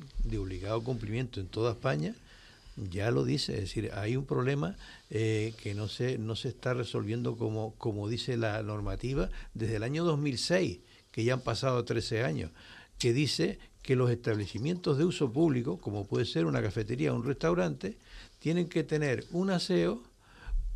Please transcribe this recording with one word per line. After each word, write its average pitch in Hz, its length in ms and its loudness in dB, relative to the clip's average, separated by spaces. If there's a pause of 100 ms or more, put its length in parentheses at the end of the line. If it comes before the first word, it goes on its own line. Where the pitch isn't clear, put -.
(240)
de 113 120 0
obligado 98 480 -2
cumplimiento 113 560 -4
en 95 60 -4
toda 110 260 0
España, 151 420 -2 (600)
ya 101 340 -2
lo 135 140 4
dice, 135 300 0
es - 60 -2
decir, 101 340 -4
hay 107 220 0
un 135 100 -2
problema, 143 500 0 (320)
eh, 110 540 0
que 104 120 -4
no 107 140 -2
se, 123 300 -2
no 110 180 -2
se - 120 -4
está 127 260 -2
resolviendo 117 640 -2
como, 110 400 -2
como 104 320 -2
dice 120 260 -2
la 110 260 0
normativa 107 680 -2 (240)
desde 110 220 -2
el 104 80 -2
año 151 200 0
dos 156 140 4
mil 143 180 0
seis, 170 440 2 (300)
que 110 140 0
ya 120 80 6
han 127 80 2
pasado 123 460 2
trece 113 380 0
años, 135 260 -2 (480)
que 120 160 4
dice 156 440 2 (240)
que 131 140 4
los 123 160 6
establecimientos 120 840 0
de 147 80 4
uso 156 280 2
público, 127 460 2
como 101 280 -4
puede 123 180 0
ser 165 220 0
una 131 160 2
cafetería 117 500 0
o 123 40 2
un 120 80 -2
restaurante, 165 760 0 (400)
tienen 170 300 2
que 165 160 2
tener 151 480 0
un 185 180 2
aseo 175 540 2 (720)